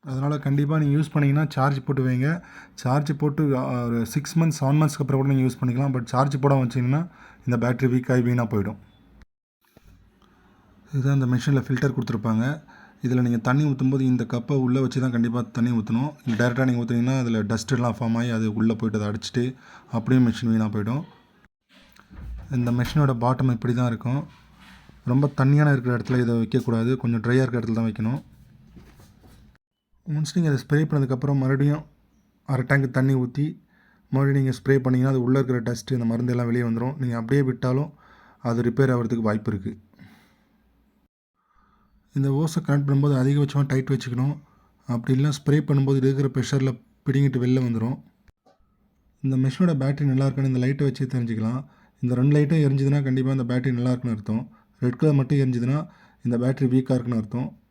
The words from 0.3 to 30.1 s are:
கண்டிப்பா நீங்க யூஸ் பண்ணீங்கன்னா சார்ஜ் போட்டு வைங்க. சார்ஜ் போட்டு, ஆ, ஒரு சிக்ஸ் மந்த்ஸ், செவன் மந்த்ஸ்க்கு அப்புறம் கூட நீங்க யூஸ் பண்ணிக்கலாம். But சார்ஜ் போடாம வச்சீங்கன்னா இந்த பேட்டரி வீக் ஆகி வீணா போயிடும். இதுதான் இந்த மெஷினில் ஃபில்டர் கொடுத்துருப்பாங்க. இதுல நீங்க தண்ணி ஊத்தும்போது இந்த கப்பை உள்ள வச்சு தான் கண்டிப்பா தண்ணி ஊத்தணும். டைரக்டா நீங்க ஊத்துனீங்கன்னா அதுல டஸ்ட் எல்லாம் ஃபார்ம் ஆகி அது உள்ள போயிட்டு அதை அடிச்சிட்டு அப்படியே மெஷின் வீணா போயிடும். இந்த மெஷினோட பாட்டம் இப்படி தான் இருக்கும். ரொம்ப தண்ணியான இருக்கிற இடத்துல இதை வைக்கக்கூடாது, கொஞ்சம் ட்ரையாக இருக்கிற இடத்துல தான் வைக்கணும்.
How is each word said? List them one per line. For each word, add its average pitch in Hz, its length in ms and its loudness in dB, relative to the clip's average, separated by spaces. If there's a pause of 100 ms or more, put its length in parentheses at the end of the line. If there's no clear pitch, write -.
கண்டிப்பா 143 380 0
நீங்க 143 160 2
யூஸ் 151 160 -2
பண்ணீங்கன்னா 147 300 2 (100)
சார்ஜ் 139 320 0
போட்டு 135 220 -2
வைங்க. 127 240 0 (500)
சார்ஜ் 139 300 0 (100)
போட்டு, 151 220 0 (160)
ஆ, - 20 -2 (240)
ஒரு 117 140 -2 (120)
சிக்ஸ் - 280 -4
மந்த்ஸ், 160 200 2
செவன் 139 200 2
மந்த்ஸ்க்கு 147 240 0
அப்புறம் 135 180 0
கூட 135 100 0
நீங்க 135 140 4
யூஸ் 127 140 0
பண்ணிக்கலாம். 131 360 0
But 123 160 -4
சார்ஜ் 135 320 0
போடாம 139 220 4
வச்சீங்கன்னா 127 340 0 (460)
இந்த 123 180 0
பேட்டரி 123 300 0
வீக் 127 220 0
ஆகி 123 120 4
வீணா 123 240 2
போயிடும். 101 260 -2 (2250)
இதுதான் 139 280 0
இந்த 127 120 0
மெஷினில் 127 360 2
ஃபில்டர் 131 280 -2
கொடுத்துருப்பாங்க. 113 480 -2 (640)
இதுல 127 200 2
நீங்க 117 200 0
தண்ணி 139 220 4
ஊத்தும்போது 131 420 0
இந்த 120 220 0
கப்பை 123 320 -2
உள்ள 127 200 2
வச்சு 127 200 -2
தான் 123 100 -2
கண்டிப்பா 117 280 0 (140)
தண்ணி 120 220 2
ஊத்தணும். 120 320 -2 (300)
டைரக்டா 123 280 2
நீங்க 120 140 0
ஊத்துனீங்கன்னா 123 400 0
அதுல 113 180 0 (120)
டஸ்ட் 113 240 -2
எல்லாம் 120 240 -2
ஃபார்ம் 113 200 0
ஆகி 120 160 -2
அது 110 220 -2
உள்ள 110 120 4 (120)
போயிட்டு 107 180 -2
அதை 104 100 -2
அடிச்சிட்டு 120 340 -4 (540)
அப்படியே 127 280 2
மெஷின் 117 260 0
வீணா 110 240 0
போயிடும். 113 260 -4 (1600)
இந்த 120 120 0 (100)
மெஷினோட 135 340 2 (100)
பாட்டம் 127 320 2
இப்படி 123 240 -2
தான் 123 120 0
இருக்கும். 123 280 -4 (920)
ரொம்ப 143 280 2
தண்ணியான 143 340 4
இருக்கிற 123 220 -2
இடத்துல 123 300 0
இதை 117 160 2
வைக்கக்கூடாது, 117 500 0 (100)
கொஞ்சம் 117 240 -2
ட்ரையாக 127 180 4
இருக்கிற 123 180 -4
இடத்துல 113 180 -2
தான் 113 100 0
வைக்கணும். 110 300 -4 (1900)